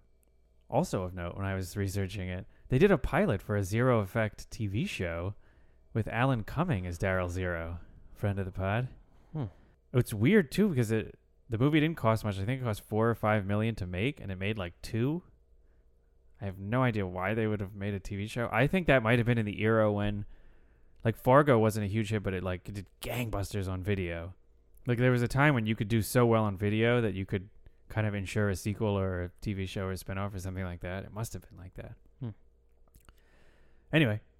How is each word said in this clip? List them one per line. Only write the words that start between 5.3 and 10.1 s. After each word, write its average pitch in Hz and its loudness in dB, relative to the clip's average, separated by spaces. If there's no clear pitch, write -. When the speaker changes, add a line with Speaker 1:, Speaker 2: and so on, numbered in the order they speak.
Speaker 1:
with 107 -2
Alan 120 0
Cumming 127 -2
as 85 -6
Daryl 92 0
Zero, 85 -4
friend 101 -2
of 95 -4
the 92 -10
pod. 104 -2
Speaker 2:
Hmm. 151 -4
Speaker 1:
It's 123 2